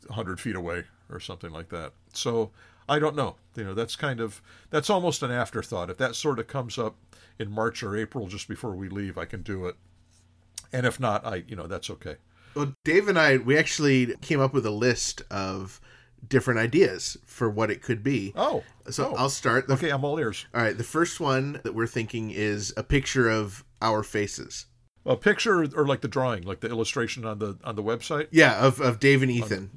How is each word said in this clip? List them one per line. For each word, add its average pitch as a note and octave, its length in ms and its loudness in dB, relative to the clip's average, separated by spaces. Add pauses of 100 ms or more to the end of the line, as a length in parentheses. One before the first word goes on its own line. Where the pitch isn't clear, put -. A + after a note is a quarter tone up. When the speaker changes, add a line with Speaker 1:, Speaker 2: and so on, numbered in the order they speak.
Speaker 1:
a - 40 -12
hundred F#2 280 -6
feet G#2+ 140 -4
away E2+ 280 -6 (260)
or F#2 120 -12
something F2 300 -12
like D#2+ 180 -12
that. E2 240 -10 (200)
So A2+ 380 -2 (380)
I D3+ 100 2
don't D3 160 0
know. A#2+ 220 -4 (180)
You A2+ 80 -8
know, F#2+ 100 -6
that's A2+ 220 -4
kind C3+ 240 -4
of, A2+ 220 -6 (280)
that's D3+ 200 0
almost F3 340 2
an A#2+ 80 -2
afterthought. G#2+ 580 -4
If F2+ 80 -10
that B2 180 0
sort C#3 240 -2
of A2 80 -8
comes B2 300 -6
up A2 200 -4 (420)
in G#2 100 -6
March A2 340 -2
or G2+ 120 -4
April G#2+ 320 -4
just G2+ 220 -10
before G2+ 260 -6
we F#2+ 140 -8
leave, F#2+ 280 -6
I E2 80 -6
can F#2 160 -10
do F#2+ 260 -6
it. F2+ 80 -8 (1000)
And B2+ 120 0
if A#2 140 0
not, A2 260 0
I, F#2+ 220 -6
you G#2+ 80 -12
know, E2 120 -10
that's F#2 220 -8
okay. D#2 260 -12 (380)
Speaker 2:
Well, C#3+ 200 -2 (100)
Dave G3 240 4
and F#3+ 120 4
I, C#3+ 180 8
we B2+ 200 4
actually C3+ 640 4
came D3 200 0
up C3 120 2
with B2 120 2
a G#2+ 60 0
list A2+ 500 0 (100)
of F#2+ 480 -6 (480)
different A#2+ 320 2
ideas A#2 640 2
for - 240 -2
what G#2+ 200 0
it - 120 -4
could A2 220 -4
be. G#2+ 320 0
Speaker 1:
Oh. C#4 260 0 (280)
Speaker 2:
So D3+ 220 -2
Speaker 1:
Oh. - 40 -4
Speaker 2:
I'll C3 140 2
start. B2+ 380 2
The C3+ 80 4
Speaker 1:
Okay, D#3 140 0
I'm C#3 140 0
all D3 160 0
ears. A2+ 340 -4
Speaker 2:
All A#2 80 2
right, G#2+ 160 2
the A2+ 60 -6
first E3 380 0
one C#3 420 0
that G2+ 120 -4
we're A2+ 120 0
thinking A2 440 -6
is G#2 440 -2
a G#2+ 80 -4
picture C3+ 460 2
of G#2+ 340 -2 (180)
our G#2+ 220 2
faces. - 600 -4 (400)
Speaker 1:
A C3 100 2
picture G3+ 460 4 (140)
or, D3+ 100 4
like, C#3 160 0
the C3+ 80 -2
drawing, A#2+ 340 0
like F#2 180 -6
the A2+ 80 -4
illustration A#2 560 -2
on G#2+ 140 -6
the, G2+ 240 -4
on A2+ 120 -6
the G#2 80 -4
website? A#2+ 480 -2
Speaker 2:
Yeah, D3 280 8
of, C3 220 4
of A#2+ 180 2
Dave C#3 220 6
and C3 100 4
Speaker 1:
On A#2+ 60 0
Speaker 2:
Ethan. G2+ 400 -2